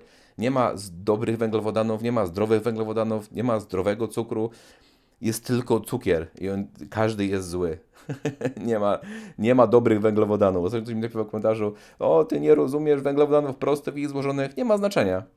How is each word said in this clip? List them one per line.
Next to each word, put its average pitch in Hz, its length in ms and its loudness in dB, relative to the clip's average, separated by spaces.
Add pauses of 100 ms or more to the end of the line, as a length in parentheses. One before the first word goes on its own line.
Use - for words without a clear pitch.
(380)
Nie 120 140 0
ma 123 260 0
z-, 95 260 -14
dobrych 110 340 0
węglowodanów, 110 640 0
nie 117 100 -2
ma 113 140 2
zdrowych 104 360 2
węglowodanów, 110 720 -2
nie 107 120 -6
ma 117 160 0
zdrowego 101 480 -2
cukru. 113 420 -4 (720)
Jest 113 240 -4
tylko 120 340 0
cukier 87 480 -2 (140)
i 95 80 -4
on, 98 180 -4 (220)
każdy 107 360 -2
jest 95 240 -2
zły. 87 300 -4 (380)
<laughs> 147 480 -8
Nie 117 140 0
ma, 101 200 0 (380)
nie 117 180 4
ma 120 120 8
dobrych 110 340 6
węglowodanów. 104 640 2
Ostatnio 113 180 -4
ktoś 117 120 -8
mi 110 60 -4
napisał 113 240 -6
w 104 40 -16
komentarzu, 107 440 -2 (260)
o, 156 240 4
ty 151 160 -4
nie 151 160 6
rozumiesz 147 460 2
węglowodanów 143 560 2
prostych 143 380 -2
i 143 120 -4
złożonych. 139 500 -4
Nie 254 80 -2
ma 214 120 2
znaczenia. 117 460 0 (140)